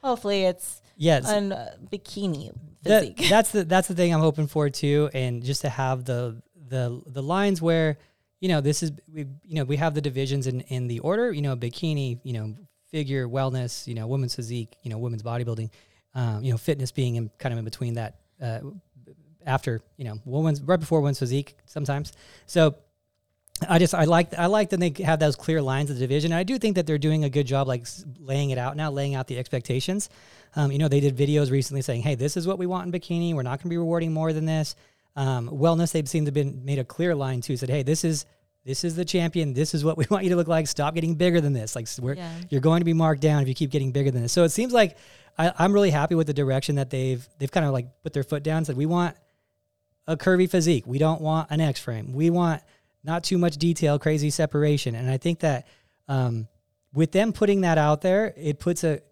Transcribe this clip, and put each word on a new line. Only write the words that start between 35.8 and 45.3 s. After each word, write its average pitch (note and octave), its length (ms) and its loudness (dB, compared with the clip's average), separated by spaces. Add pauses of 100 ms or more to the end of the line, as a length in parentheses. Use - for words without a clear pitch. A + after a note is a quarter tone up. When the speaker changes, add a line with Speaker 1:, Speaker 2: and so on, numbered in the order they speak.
Speaker 2:
they've D3+ 160 -2
seemed D3+ 180 0
to C#3+ 60 -2
been C#3 320 -2
made C#3 140 -2
a B2+ 60 -2
clear F3 300 -2
line C3 260 -4
too, B2+ 160 -4
said, B2 140 -6
"Hey, C#3+ 120 0
this D3 220 0
is, D#3+ 200 0 (400)
this C3 180 -6
is E3 140 -4
the F3 80 -2
champion. E3 480 0
This D3 220 -2
is D3 100 0
what D#3+ 140 2
we D3 80 2
<laughs> - 40 -2
want F#3+ 140 2
you F3+ 60 2
to F3+ 60 4
look E3+ 120 0
like. D#3+ 200 2
Stop D3+ 260 -2
getting E3 200 0
bigger E3+ 260 4
than C#3+ 120 0
this. A2 240 -4
Like, A#2 80 -6
s-, - 160 -10
we're, B2+ 140 -2
Speaker 1:
Yeah. E3+ 180 -10 (180)
Speaker 2:
you're C#3 100 2
going D#3+ 200 6
to F3 40 2
be E3+ 100 2
marked D#3+ 260 4
down D3+ 220 4
if C3 60 0
you C3 60 0
keep C#3+ 160 -2
getting C3+ 220 0
bigger C#3 180 2
than B2 120 0
this." A#2+ 100 -2
So F3 120 6
it E3 60 4
seems A#3+ 220 -2
like A3 240 4 (420)